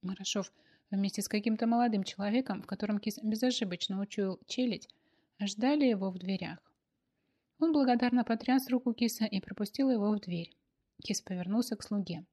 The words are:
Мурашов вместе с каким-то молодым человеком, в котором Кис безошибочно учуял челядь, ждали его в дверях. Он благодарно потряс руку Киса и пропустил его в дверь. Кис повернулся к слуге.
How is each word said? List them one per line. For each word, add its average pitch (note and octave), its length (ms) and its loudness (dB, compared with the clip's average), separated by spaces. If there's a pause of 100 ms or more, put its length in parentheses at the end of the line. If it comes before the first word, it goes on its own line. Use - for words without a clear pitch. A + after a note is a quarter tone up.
Мурашов F#3+ 480 -6 (380)
вместе G3 320 -2
с - 60 -6
каким-то A3 380 0
молодым A#3 380 2
человеком, G#3 560 -2
в - 60 -14
котором G#3 320 -2
Кис G#3 240 -4
безошибочно G#3+ 760 0
учуял G3 460 -2
челядь, - 420 -2 (520)
ждали B3+ 460 2
его G3 240 2
в F3+ 80 -10
дверях. F3+ 400 -4 (1000)
Он D#4+ 140 4
благодарно B3 500 4
потряс B3+ 460 2
руку B3 240 2
Киса A3 320 2
и G3+ 160 0
пропустил G#3+ 500 -2
его G#3+ 200 2
в G#3 100 2
дверь. F3 340 -6 (480)
Кис - 200 -4
повернулся F#3+ 520 -2
к G#3 80 -12
слуге. F3+ 500 -4